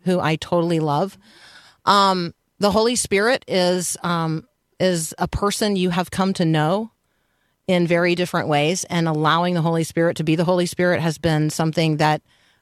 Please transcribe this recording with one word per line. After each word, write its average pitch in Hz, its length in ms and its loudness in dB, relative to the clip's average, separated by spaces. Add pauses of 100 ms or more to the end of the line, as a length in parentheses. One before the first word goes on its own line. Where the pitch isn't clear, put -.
who 180 180 0
I 156 160 -2
totally 170 420 0
love. 156 400 -2 (640)
Um, 190 500 4 (260)
the 202 100 2
Holy 220 240 2
Spirit 214 540 0
is, 180 560 -2
um, 165 420 -4 (320)
is 175 400 -2
a 180 80 -2
person 202 480 -2
you 185 160 0
have 175 220 -4
come 190 220 0
to 185 100 0
know 160 480 0 (720)
in 180 200 2
very 175 280 2
different 170 320 -2
ways, 151 380 0
and 165 240 -2
allowing 160 460 0
the 165 80 0
Holy 165 200 0
Spirit 165 360 0
to 165 60 -4
be 151 120 0
the 175 80 0
Holy 180 220 0
Spirit 180 340 0
has 160 180 -4
been 151 320 0
something 160 460 0
that, 151 260 0 (400)